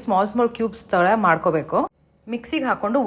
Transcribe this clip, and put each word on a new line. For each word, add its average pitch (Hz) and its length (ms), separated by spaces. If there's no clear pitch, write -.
ಸ್ಮಾಲ್ 202 280
ಸ್ಮಾಲ್ 233 240
ಕ್ಯೂಬ್ಸ್ - 360
ತರ 185 220
ಮಾಡ್ಕೋಬೇಕು. 160 520
ಮಿಕ್ಸಿಗೆ 262 380
ಹಾಕೊಂಡು 214 360